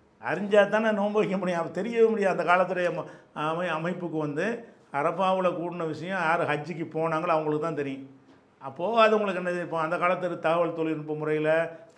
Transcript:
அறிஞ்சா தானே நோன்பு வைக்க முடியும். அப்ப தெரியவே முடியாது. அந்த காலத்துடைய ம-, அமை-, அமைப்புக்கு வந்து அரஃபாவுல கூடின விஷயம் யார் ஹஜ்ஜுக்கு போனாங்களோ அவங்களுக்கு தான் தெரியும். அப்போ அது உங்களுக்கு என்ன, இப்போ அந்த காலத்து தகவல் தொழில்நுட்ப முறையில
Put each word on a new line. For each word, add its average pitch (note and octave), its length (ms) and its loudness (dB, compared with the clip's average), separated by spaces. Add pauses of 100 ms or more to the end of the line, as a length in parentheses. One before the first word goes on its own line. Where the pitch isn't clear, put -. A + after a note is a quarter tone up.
(340)
அறிஞ்சா G3+ 340 4
தானே A3 240 2
நோன்பு G#3 280 0
வைக்க F#3 180 2
முடியும். F3+ 220 -2
அப்ப D#3 220 -4
தெரியவே A3+ 280 4
முடியாது. F#3 340 2
அந்த E3+ 100 4
காலத்துடைய F3+ 380 2
ம-, E3+ 140 -6 (300)
அமை-, E3 340 -2
அமைப்புக்கு E3 480 -4
வந்து D#3 500 -4 (260)
அரஃபாவுல F3+ 540 2
கூடின E3+ 400 -4
விஷயம் F3 300 -6
யார் E3 300 2
ஹஜ்ஜுக்கு D3+ 460 -4
போனாங்களோ D#3+ 340 0
அவங்களுக்கு D#3 320 2
தான் D#3+ 160 -4
தெரியும். C3+ 420 -8 (400)
அப்போ F3+ 440 0
அது G#3+ 160 6
உங்களுக்கு F#3 280 -2
என்ன, F3 160 -2
இப்போ E3 180 -4
அந்த E3 180 0
காலத்து F3 420 0
தகவல் E3 340 2
தொழில்நுட்ப D#3 420 -4
முறையில D#3 600 0 (200)